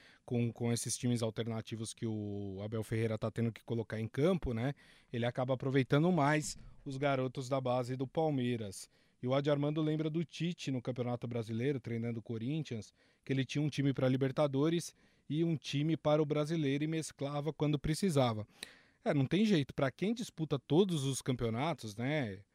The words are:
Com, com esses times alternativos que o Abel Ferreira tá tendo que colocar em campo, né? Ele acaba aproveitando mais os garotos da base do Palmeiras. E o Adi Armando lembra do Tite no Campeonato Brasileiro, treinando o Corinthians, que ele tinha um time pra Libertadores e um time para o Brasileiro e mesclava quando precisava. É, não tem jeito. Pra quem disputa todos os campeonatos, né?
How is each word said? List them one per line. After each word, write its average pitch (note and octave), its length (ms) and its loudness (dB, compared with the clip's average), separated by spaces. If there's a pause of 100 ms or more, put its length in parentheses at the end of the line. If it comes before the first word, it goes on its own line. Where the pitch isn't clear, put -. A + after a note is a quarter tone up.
(260)
Com, A#2+ 280 0
com A#2+ 180 0
esses A#2+ 260 -2
times A#2+ 240 0
alternativos A2 720 -4
que - 140 -8
o G2+ 560 -4
Abel A2 180 -4
Ferreira A2 360 0
tá A2+ 120 -2
tendo A#2 220 0
que - 120 -14
colocar A#2 360 -4
em A2+ 80 -2
campo, C#3+ 460 0
né? A#2+ 200 -2 (380)
Ele A#2 140 -2
acaba B2+ 280 0
aproveitando C3+ 600 4
mais D3+ 440 2 (280)
os C#3 100 -8
garotos C3 540 -2
da C3+ 100 2
base B2+ 380 -2
do C3 100 -4
Palmeiras. B2 840 -2 (320)
E B2 60 -4
o B2+ 60 2
Adi C#3+ 180 2
Armando D3 300 0
lembra D#3 280 0
do E3 140 -2
Tite E3 480 -4
no B2+ 100 -2
Campeonato A#2+ 460 -4
Brasileiro, A#2 520 -2
treinando A#2 420 -4
o - 20 -16
Corinthians, A#2+ 680 -6 (320)
que C3+ 80 -2
ele C3 100 2
tinha C#3+ 180 -2
um D3+ 80 2
time C#3 240 2
pra C3 140 2
Libertadores C#3 880 2 (340)
e D#3 140 0
um E3+ 140 2
time D3 400 0
para D3+ 240 4
o D#3 40 4
Brasileiro D3 600 0
e - 20 -2
mesclava D3 640 -4
quando D3+ 280 2
precisava. C3+ 680 2 (560)
É, G#3 100 2
não C#3 120 6
tem F#3+ 200 4
jeito. F3+ 280 4
Pra C#3 180 0
quem G3+ 220 -2
disputa D#3+ 440 -4
todos D#3+ 460 2
os C3+ 180 -2
campeonatos, B2 760 -2
né? A#2+ 420 -2 (160)